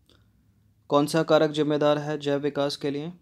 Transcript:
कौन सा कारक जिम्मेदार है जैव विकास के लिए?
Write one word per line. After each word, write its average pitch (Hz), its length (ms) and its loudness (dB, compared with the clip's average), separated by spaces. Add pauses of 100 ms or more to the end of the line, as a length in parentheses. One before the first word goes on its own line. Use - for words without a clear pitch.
(920)
कौन 147 160 4
सा 160 180 0
कारक 156 260 4
जिम्मेदार 147 480 0
है 151 220 -6
जैव 143 200 -2
विकास 143 360 -4
के 147 140 -6
लिए? 147 320 -8